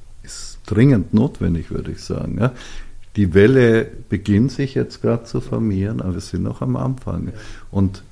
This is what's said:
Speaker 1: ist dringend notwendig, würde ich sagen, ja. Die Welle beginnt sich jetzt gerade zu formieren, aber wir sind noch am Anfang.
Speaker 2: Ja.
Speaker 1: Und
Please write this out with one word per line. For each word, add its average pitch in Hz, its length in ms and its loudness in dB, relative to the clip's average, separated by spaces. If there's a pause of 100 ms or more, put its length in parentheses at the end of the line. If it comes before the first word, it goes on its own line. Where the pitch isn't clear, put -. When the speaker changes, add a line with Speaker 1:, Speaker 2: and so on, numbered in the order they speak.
(240)
Speaker 1:
ist - 440 -14
dringend 110 480 4
notwendig, 87 560 0
würde - 200 -6
ich - 100 -10
sagen, - 380 -6
ja. 127 120 2 (640)
Die 95 180 2
Welle 113 540 6 (220)
beginnt 107 420 2
sich 135 240 -4
jetzt 120 260 -4
gerade 117 220 0
zu - 180 -6
formieren, 113 600 -2
aber 92 120 -4
wir 90 80 -6
sind 90 220 -4
noch 113 180 -6
am 127 140 -2
Anfang. 127 520 -4
Speaker 2:
Ja. - 40 -8 (400)
Speaker 1:
Und 95 400 0